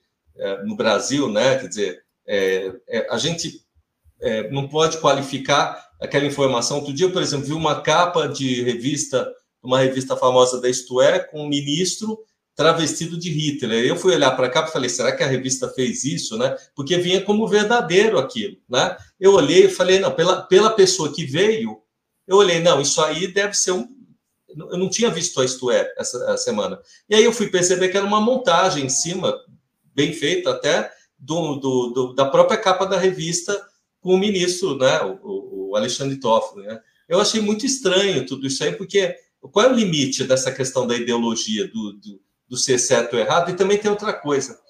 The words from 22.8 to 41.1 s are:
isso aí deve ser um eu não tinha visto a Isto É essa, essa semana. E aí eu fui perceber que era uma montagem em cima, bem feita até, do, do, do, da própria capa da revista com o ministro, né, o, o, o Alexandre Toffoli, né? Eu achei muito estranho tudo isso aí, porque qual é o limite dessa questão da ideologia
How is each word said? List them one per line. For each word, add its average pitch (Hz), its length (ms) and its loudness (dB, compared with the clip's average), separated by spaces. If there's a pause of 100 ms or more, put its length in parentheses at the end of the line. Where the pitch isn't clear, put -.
isso 147 200 0
aí 156 260 0
deve 196 260 -2
ser - 180 0
um 196 160 -4 (680)
eu 160 220 -10
não 185 120 0
tinha 226 200 0
visto 165 300 -4
a 127 60 4
Isto 127 260 -2
É 104 260 2
essa, - 280 -8
essa 104 120 0
semana. 98 420 -4 (300)
E 208 60 2
aí 220 80 8
eu 233 80 4
fui 214 160 -2
perceber 180 420 0
que 190 80 -2
era 196 80 0
uma 208 160 0
montagem 180 640 2
em 127 40 -4
cima, 165 460 -4 (580)
bem 156 200 0
feita 175 380 -2
até, 165 400 -2 (260)
do, 151 380 -4
do, 127 340 -2
do, 127 240 -4
da 135 120 2
própria 175 320 4
capa 185 280 0
da 190 120 0
revista 170 560 -2 (480)
com 185 140 2
o - 20 6
ministro, 180 600 -2
né, 135 240 2
o, 95 220 -6
o, 98 460 -10
o 98 60 -4
Alexandre 135 440 -4
Toffoli, 104 480 -2
né? 113 120 -14 (280)
Eu 175 120 2
achei 214 220 0
muito 214 240 -2
estranho 185 600 0
tudo 135 220 -8
isso 143 160 -4
aí, 151 100 -2
porque 190 420 -2 (360)
qual 208 140 4
é 262 40 6
o 254 60 2
limite 151 480 0
dessa 131 280 0
questão 127 360 -2
da 120 80 0
ideologia 113 720 -2